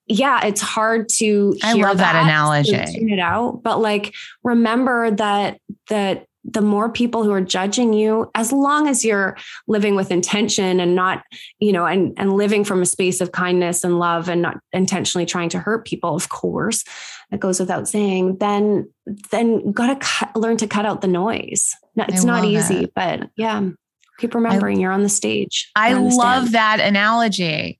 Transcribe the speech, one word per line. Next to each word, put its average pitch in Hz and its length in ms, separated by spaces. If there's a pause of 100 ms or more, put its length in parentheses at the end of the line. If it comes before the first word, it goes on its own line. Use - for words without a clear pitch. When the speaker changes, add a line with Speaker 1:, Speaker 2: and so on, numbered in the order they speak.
Speaker 1:
yeah, 247 360
it's 214 160
hard 226 480
to 202 540
Speaker 2:
I 220 120
Speaker 1:
hear 208 100
Speaker 2:
love 196 140
that 175 160
Speaker 1:
that, 165 100
Speaker 2:
analogy. 151 480
Speaker 1:
to - 200
tune 220 180
it 190 100
out. 196 420
But, 226 180
like, 208 320 (300)
remember 233 680
that, 202 460 (300)
that 202 380 (180)
the - 160
more 208 300
people 240 320
who 208 80
are 196 100
judging 202 520
you, 220 420
as 226 180
long 285 360
as 262 160
you're 196 320 (320)
living 208 260
with 196 160
intention 185 680
and 175 160
not, 185 260 (380)
you 208 100
know, 175 160
and, 170 300
and 196 160
living 208 320
from 185 180
a 175 40
space 185 340
of 180 100
kindness 180 540
and 175 160
love 170 280
and 175 140
not - 160 (140)
intentionally 185 520
trying 175 260
to 180 100
hurt 220 260
people, 160 300
of - 120
course, 180 540 (480)
that 202 80
goes 185 220
without 185 260
saying, 190 520
then, 208 540 (380)
then 226 400
gotta 240 300
cut, - 340
learn 226 220
to 220 100
cut 208 180
out 202 160
the 196 80
noise. - 680 (180)
No, 220 140
it's 185 160
Speaker 2:
I - 20
Speaker 1:
not 240 160
Speaker 2:
love 208 80
Speaker 1:
easy, 196 340
Speaker 2:
it. - 120
Speaker 1:
but 170 400
yeah, 214 260 (560)
keep 233 160
Speaker 2:
I 233 40
Speaker 1:
remembering 202 420
you're 185 120
on 196 100
the 208 60
stage. 208 680
Speaker 2:
I 220 140
Speaker 1:
You're 254 80
on 247 100
the 247 80
Speaker 2:
love 247 320
Speaker 1:
stand. 226 60
Speaker 2:
that 220 260
analogy. 202 1000